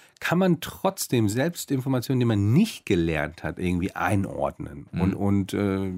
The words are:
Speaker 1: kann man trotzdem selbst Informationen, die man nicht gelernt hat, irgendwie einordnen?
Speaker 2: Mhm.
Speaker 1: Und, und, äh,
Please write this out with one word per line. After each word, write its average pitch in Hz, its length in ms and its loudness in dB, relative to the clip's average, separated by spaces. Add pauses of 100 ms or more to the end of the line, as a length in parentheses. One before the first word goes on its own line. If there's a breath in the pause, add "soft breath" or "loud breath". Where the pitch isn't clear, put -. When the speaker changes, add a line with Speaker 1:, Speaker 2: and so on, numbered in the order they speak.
(200 soft breath)
Speaker 1:
kann - 180 0
man 185 220 4
trotzdem - 680 -2
selbst 135 420 -2
Informationen, 131 480 0
die 120 60 2
man 104 260 2
nicht 202 340 2
gelernt 80 560 0
hat, 80 160 -6
irgendwie 90 380 -2
einordnen? 71 960 -2
Speaker 2:
Mhm. 85 100 -4
Speaker 1:
Und, 92 140 2
und, 98 380 0
äh, 98 440 0